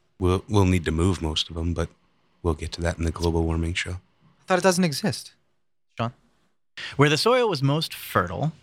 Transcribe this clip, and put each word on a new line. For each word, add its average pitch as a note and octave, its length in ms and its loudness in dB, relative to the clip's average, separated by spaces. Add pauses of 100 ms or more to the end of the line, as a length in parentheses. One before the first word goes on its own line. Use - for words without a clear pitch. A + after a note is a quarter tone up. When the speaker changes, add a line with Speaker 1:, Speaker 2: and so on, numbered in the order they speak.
(180)
Speaker 1:
We'll, F2+ 300 2
we'll G2+ 180 4
need F#2 200 4
to D#2+ 40 0
move E2+ 320 2
most D#2 280 -4
of E2 60 -10
them, E2+ 180 -2
but E2 140 -4 (540)
we'll E2 120 0
get D#2 180 -8
to E2+ 100 -8
that E2 160 -2
in E2 60 -4
the E2 60 0
global E2 320 0
warming E2 320 -2
show. - 180 -6 (480)
Speaker 2:
I - 60 -20
thought F#3 120 2
it F3 40 -2
doesn't F#3 220 4
exist, D#3 480 -4 (640)
Sean. A#2+ 140 -4 (840)
Speaker 3:
Where D3 140 6
the D3+ 80 4
soil A#3+ 320 4
was C#3 120 -2
most D3 300 0
fertile, G#2+ 600 -2 (100)